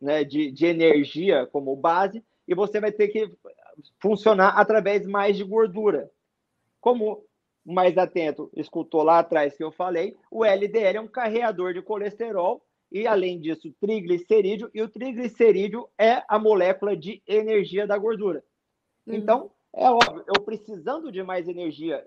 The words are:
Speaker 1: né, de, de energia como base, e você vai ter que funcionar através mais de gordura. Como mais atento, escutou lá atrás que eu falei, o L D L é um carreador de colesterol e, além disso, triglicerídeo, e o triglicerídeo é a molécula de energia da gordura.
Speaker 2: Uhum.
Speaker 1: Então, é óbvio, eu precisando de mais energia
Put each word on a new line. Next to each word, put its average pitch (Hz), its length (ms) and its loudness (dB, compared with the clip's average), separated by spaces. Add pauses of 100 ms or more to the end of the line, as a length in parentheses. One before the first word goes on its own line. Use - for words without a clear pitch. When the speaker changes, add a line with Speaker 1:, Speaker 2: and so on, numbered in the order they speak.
Speaker 1:
né, 147 200 0
de, 143 300 -4
de 151 140 0
energia 160 800 2
como 139 280 -6
base, 185 480 0 (240)
e 175 80 -2
você 208 240 -2
vai 208 140 -4
ter 208 160 2
que 208 240 -4 (680)
funcionar 202 520 4
através 202 560 2
mais 202 320 0
de 202 60 -6
gordura. 202 640 0 (680)
Como 226 460 -2 (480)
mais 180 260 4
atento, 165 580 -2
escutou 160 460 -4
lá 165 160 6
atrás 156 380 0
que - 60 -10
eu 156 80 -8
falei, 180 460 -6 (140)
o 220 140 -2
L 202 220 2
D 220 120 -2
L 202 200 0
é - 20 -8
um 220 60 -12
carreador 214 680 -4
de 180 80 -10
colesterol 208 840 -4 (260)
e, 208 160 -4
além 185 320 0
disso, 160 400 -8
triglicerídeo, 202 960 0
e 208 80 -8
o 220 80 -4
triglicerídeo 226 960 0 (120)
é 226 280 4
a 214 120 2
molécula 202 580 2
de 170 300 -12
energia 202 600 0
da 202 120 0
gordura. 202 440 -4 (640)
Speaker 2:
Uhum. 226 80 -8
Speaker 1:
Então, 220 360 0 (240)
é - 160 4
óbvio, 233 360 2
eu 202 160 -2
precisando 220 720 -10
de 190 100 -8
mais 185 240 -6
energia 160 600 -8